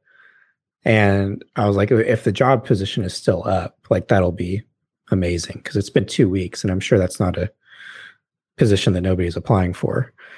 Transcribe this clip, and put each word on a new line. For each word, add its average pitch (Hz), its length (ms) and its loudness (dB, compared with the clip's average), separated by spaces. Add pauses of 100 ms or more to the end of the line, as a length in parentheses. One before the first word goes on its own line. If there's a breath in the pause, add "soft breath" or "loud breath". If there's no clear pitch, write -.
(840 soft breath)
and 101 600 2 (100)
I 107 140 0
was 101 80 2
like, 104 160 2
"If 110 320 2
the 113 80 0
job 127 340 2
position 98 380 -2
is 87 100 -6
still 90 320 -2
up, 90 320 -4 (120)
like, - 180 0
that'll 92 240 2
be 90 300 -6 (500)
amazing," 87 500 -2
'cause - 140 -8
it's 98 140 -4
been - 160 2
two 113 220 2
weeks, 92 360 -4
and 98 80 0
I'm 95 80 -2
sure - 180 2
that's 92 220 -2
not 90 160 0
a 90 160 -4 (1040 loud breath)
position 101 380 2
that 90 80 -2
nobody's 90 340 -2
applying 90 380 0
for. - 380 -4 (260 loud breath)